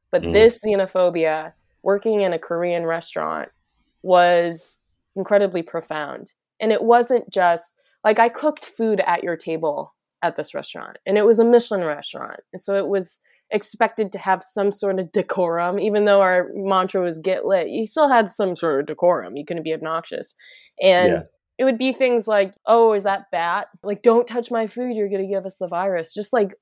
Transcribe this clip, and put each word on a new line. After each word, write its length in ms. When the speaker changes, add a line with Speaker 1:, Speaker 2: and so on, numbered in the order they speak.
Speaker 1:
But 120
Speaker 2:
Mm. 80
Speaker 1:
this 320
xenophobia, 920
working 380
in 120
a 60
Korean 460
restaurant, 640
was 800
incredibly 460
profound. 720
And 120
it 120
wasn't 480
just, 440
like, 160
I 100
cooked 360
food 400
at 180
your 120
table 580
at 140
this 180
restaurant, 520
and 120
it 80
was 140
a 60
Michelin 380
restaurant. 560
And 100
so 140
it 120
was 320
expected 600
to 80
have 240
some 280
sort 280
of 120
decorum, 680
even 260
though 160
our 320
mantra 480
was 160
"Get 280
lit," 220
you 180
still 220
had 240
some 240
sort 240
of 60
decorum. 500
You 100
couldn't 180
be 100
obnoxious. 600
And 240
Speaker 2:
Yeah. 160
Speaker 1:
it 60
would 140
be 140
things 360
like, 260
"Oh, 280
is 100
that 280
bat? 360
Like, 180
don't 260
touch 240
my 160
food. 280
You're 140
gonna 180
give 180
us 120
the 100
virus." 460
Just, 200
like, 280